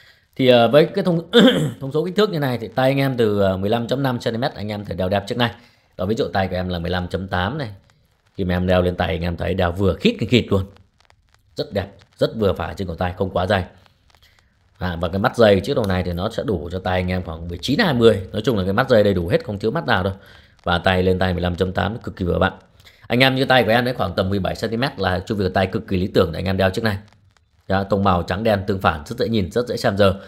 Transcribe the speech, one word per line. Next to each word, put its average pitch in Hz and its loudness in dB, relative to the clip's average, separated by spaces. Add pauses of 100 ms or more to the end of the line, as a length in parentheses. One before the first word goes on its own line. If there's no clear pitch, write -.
(360)
Thì, 131 4
ờ, 117 8
với 147 6
cái 185 -4
thông, 170 -2 (240)
<clears throat> 151 -4
thông 135 -8
số 156 -2
kích 180 -6
thước 208 2
như 165 -4
này 127 -2
thì 110 -8
tay 131 2
anh 139 0
em 135 0
từ, 104 2
ờ, 95 2
mười 98 -2
lăm 117 0
chấm 131 -4
năm 123 -2
centimet 117 -4
anh 104 -8
em 104 -6
thể 95 -8
đeo 92 -2
đẹp 101 -2
chiếc 120 -6
này. 117 0 (420)
Đó, 92 -4
ví 110 0
dụ 104 -4
tay 95 0
của 90 -6
em 92 -4
là 90 -4
mười 85 -6
lăm 90 -4
chấm 92 -6
tám 98 -2
này. 120 -8 (640)
Khi 101 -6
mà 90 0
em 90 -2
đeo 90 4
lên 87 0
tay 90 -2
anh 87 -4
em 87 -4
thấy 87 -4
đeo 87 0
vừa 92 0
khít 226 0
cái 110 -4
khít 110 4
luôn. 95 0 (920)
Rất - -8
đẹp, 95 -6 (200)
rất 151 0
vừa 101 2
phải 85 -6
trên 92 -8
cổ 82 -6
tay, 90 -4
không 95 -2
quá 92 -2
dày. 95 2 (1120)
À, 90 -4
và 90 -2
cái 95 -4
mắt 107 -2
dây 104 6
chiếc 143 -4
đồ 123 -2
này 90 0
thì 87 -4
nó 90 -4
sẽ - -6
đủ 85 -4
cho 92 -6
tay 92 -2
anh 90 -2
em 92 -2
khoảng 85 -10
mười 85 -10
chín 139 -2
hai 175 2
mươi. 113 4
Nói 107 -4
chung 117 2
là 90 0
cái 95 -2
mắt 127 0
dây 117 6
đầy 101 4
đủ 87 -2
hết, 139 0
không 104 -8
thiếu 110 -2
mắt 160 -4
nào 104 2
đâu. 95 -2 (500)
Và 87 0
tay 92 2
lên 92 2
tay 92 0
mười 87 -2
lăm 87 -2
chấm 92 -2
tám 98 -4
cực - -12
kỳ 95 -4
vừa 85 0
vặn. 92 2 (540)
Anh 120 2
em 131 4
như 131 2
tay 127 4
của 104 0
em 120 4
đấy 123 -4
khoảng 92 -2
tầm 95 0
mười 101 0
bảy 85 -4
xăng 107 -6
ti 113 -6
mét 135 -4
là 92 -2
chu 113 -2
vi 98 0
tay 95 2
cực 98 -4
kỳ 98 -2
lý 90 0
tưởng 87 2
để 80 -10
anh 90 -6
em 95 -2
đeo 95 2
chiếc - -6
này. 101 -2 (680)
Đó, 98 0
tông 98 0
màu 90 2
trắng 92 -6
đen 104 2
tương 95 -2
phản, 82 -2
rất 117 -12
dễ 92 -2
nhìn, 104 0
rất 120 -2
dễ - -4
xem 107 -2
giờ 98 4 (140)